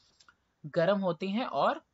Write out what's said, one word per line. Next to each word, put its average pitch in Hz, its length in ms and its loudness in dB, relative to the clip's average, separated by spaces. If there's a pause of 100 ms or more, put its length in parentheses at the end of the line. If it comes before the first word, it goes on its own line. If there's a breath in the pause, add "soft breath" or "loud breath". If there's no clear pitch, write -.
(680 soft breath)
गर्म 170 320 2
होती 185 320 -2
हैं 214 160 -2
और 185 480 0